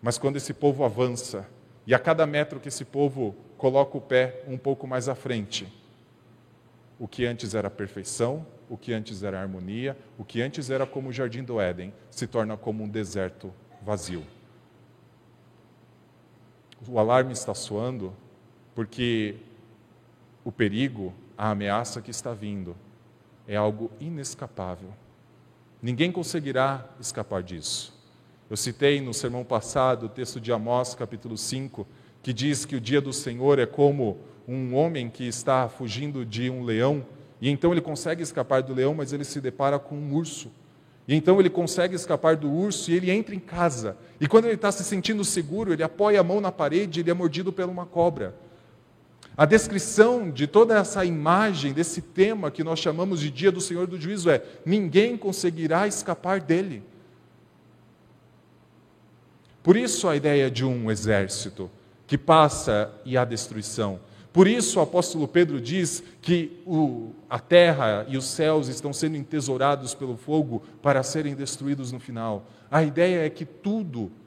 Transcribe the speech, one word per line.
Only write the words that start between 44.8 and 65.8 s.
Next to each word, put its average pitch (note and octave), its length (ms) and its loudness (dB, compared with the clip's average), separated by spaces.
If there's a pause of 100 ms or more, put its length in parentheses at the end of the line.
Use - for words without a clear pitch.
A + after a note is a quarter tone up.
sentindo G3+ 400 -2
seguro, F3 480 -2
ele D#3+ 100 0
apoia G3+ 380 4
a - 20 -2
mão F#3 160 0
na F#3 140 -4
parede D#3+ 460 -2
e F3 40 -2
ele E3 80 2
é - 20 4
mordido F3 380 -2
por F#3 140 -4
uma F3+ 200 -8
cobra. E3+ 480 0 (1000)
A D3+ 100 6
descrição G#3+ 840 4
de C#3+ 160 -2
toda A3 320 6
essa G3 260 0
imagem, E3 720 2
desse E3+ 280 -2
tema G3 500 2
que D#3+ 120 -4
nós D#3+ 160 -2
chamamos F3 400 0
de D3 120 -2
Dia D#3 200 2
do F3+ 80 -2
Senhor F3 280 -4
do F3 120 -8
Juízo E3+ 300 0
é: C3+ 140 4 (200)
ninguém G3+ 540 4
conseguirá F3 720 0
escapar F#3+ 520 -2
dele. E3 440 0 (2750)
Por F3 120 10
isso A3 320 0
a D#3 80 4
ideia C#3+ 360 4
de A#2+ 120 -2
um B2 280 0
exército G2 800 0 (340)
que C#3+ 120 0
passa C#3 760 4 (120)
e B2+ 120 0
há B2 80 4
destruição. A2 760 -6 (320)
Por F#3 160 10
isso A3 320 2
o - 20 6
apóstolo E3 460 0
Pedro D#3 340 2
diz D#3 420 -2 (180)